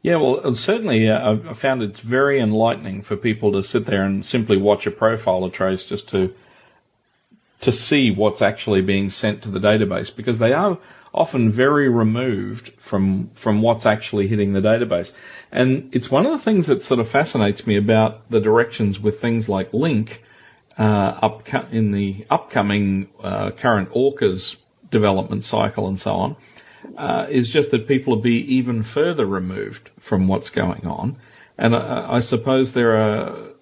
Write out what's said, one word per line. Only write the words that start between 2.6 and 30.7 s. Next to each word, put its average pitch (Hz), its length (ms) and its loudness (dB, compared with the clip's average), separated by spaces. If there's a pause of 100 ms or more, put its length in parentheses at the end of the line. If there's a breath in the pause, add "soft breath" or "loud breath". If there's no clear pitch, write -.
for 101 140 -6
people 110 360 0
to 98 100 0
sit - 240 -2
there 95 180 0
and 98 200 -2
simply 110 320 2
watch 101 300 2
a 101 40 0
profile 92 540 0
of 90 80 -6
trace 95 320 -2
just - 260 -10
to, 95 240 0 (1300 soft breath)
to 127 100 2
see 131 380 2
what's 104 320 0
actually 98 400 0
being 98 280 0
sent 104 320 -4
to 110 80 -10
the 95 80 -6
database, 104 560 0
because 113 240 -4
they 117 140 4
are 180 260 2 (340 loud breath)
often 123 380 2
very 139 380 2
removed 113 920 -2
from, 98 560 -2
from 107 280 0
what's 113 240 2
actually 107 420 0
hitting 101 240 0
the 98 80 2
database. 107 520 0 (380 loud breath)
And 131 440 0
it's - 160 -2
one 156 160 4
of 320 60 0
the 294 60 -4
things 190 280 2
that 143 180 0
sort 123 160 0
of 110 80 -2
fascinates 113 580 0
me 104 100 2
about 110 540 2
the 113 100 2
directions 107 600 2
with 107 200 -2
things 117 280 -2
like 95 240 -2
LINQ, 117 400 0 (640 soft breath)
uh, 107 520 2
upco-, - 440 -6
in 110 180 0
the 101 400 -4
upcoming, 101 800 0 (120)
uh, 98 300 -4
current 104 400 0
orcas 120 680 -2 (340)
development 104 540 0
cycle 107 440 -2
and 95 100 -4
so 101 140 -4
on, 98 240 -4 (600 loud breath)
uh, - 320 -4
is 123 220 0
just 147 220 0
that 117 160 -2
people 131 260 0
will 107 80 -2
be 120 340 0
even 120 260 -2
further 147 440 -2
removed 95 640 -6 (100)
from 95 280 0
what's - 220 -2
going - 360 -4